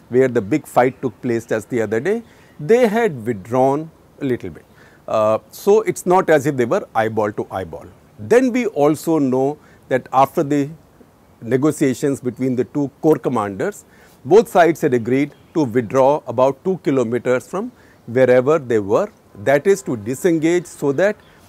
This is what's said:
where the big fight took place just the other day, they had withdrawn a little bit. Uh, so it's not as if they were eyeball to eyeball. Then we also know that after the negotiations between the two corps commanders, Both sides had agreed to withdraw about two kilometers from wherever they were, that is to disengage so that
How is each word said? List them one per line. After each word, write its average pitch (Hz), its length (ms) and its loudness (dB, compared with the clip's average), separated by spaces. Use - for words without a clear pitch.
where 127 180 2
the - 20 2
big 151 100 -6
fight 131 380 0
took 123 180 -8
place 117 320 -4
just 110 160 -6
the 117 180 -2
other 107 120 -2
day, 208 240 -4
they 208 280 2
had 196 360 -2
withdrawn 127 640 -2
a 147 40 -6
little 120 240 -6
bit. 76 160 -18
Uh, 110 300 0
so 208 300 2
it's - 260 -6
not 180 320 4
as 135 80 -2
if 147 100 -2
they 123 80 0
were 170 180 -2
eyeball 110 440 -2
to 113 120 -8
eyeball. 85 340 -10
Then 233 340 2
we 240 140 -2
also 160 340 0
know 135 400 0
that 131 220 -2
after 135 320 2
the 143 260 -2
negotiations 135 800 -2
between 127 360 -4
the 123 80 0
two 139 120 -2
corps 156 180 4
commanders, 113 560 -4
Both 185 260 4
sides 170 320 2
had 147 120 2
agreed 127 400 -2
to 156 100 0
withdraw 127 640 0
about 127 360 0
two 185 200 -2
kilometers 123 640 -2
from 220 240 -8
wherever 127 540 4
they 120 200 -2
were, 113 320 0
that 139 240 0
is 196 160 2
to 139 140 -6
disengage 160 680 -2
so - 280 -4
that 190 220 0